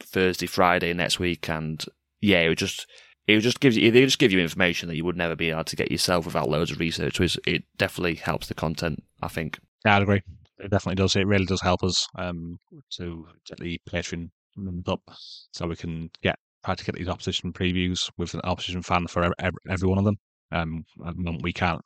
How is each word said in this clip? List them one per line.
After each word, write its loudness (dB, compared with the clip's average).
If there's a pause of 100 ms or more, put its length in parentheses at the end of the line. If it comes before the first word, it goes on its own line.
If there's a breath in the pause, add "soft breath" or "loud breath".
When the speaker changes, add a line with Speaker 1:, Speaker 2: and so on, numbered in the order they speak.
Speaker 1:
Thursday, 0
Friday 4
next 0
week, -2
and -4 (360)
yeah, 4
it 4
would 2
just, -4 (400 soft breath)
it 8
would 4
just 2
give 6
you, 6
it 8
would 10
just 0
give 6
you 4
information 0
that -6
you -4
would -2
never 0
be -2
able -2
to -8
get -2
yourself 2
without 0
loads 2
of -6
research. -2
So 2
it's, 2
it -2 (140)
definitely -2
helps -6
the -8
content, -4 (180)
I -6
think. -8 (260)
Speaker 2:
Yeah, 6
I'd 6
agree. 4 (360)
It -10
definitely 0
does. 2
It 2
really 4
does 0
help 2
us, 0 (100)
um, -8 (380)
to -10 (200)
get -16
the -6 (100)
Patreon -6 (280)
numbers -6
up, -2 (500)
so -6
we -4
can -8 (120)
get, 0 (260)
try -2
to -10
get -4
these -6
opposition -6
previews 0
with -6
an -6
opposition -4
fan 0
for 0
ev-, 2
ev-, -2 (160)
every 0
one 4
of 2
them. 2 (340)
Um, -4 (220)
at -8
the -8
moment -4
we -2
can't 0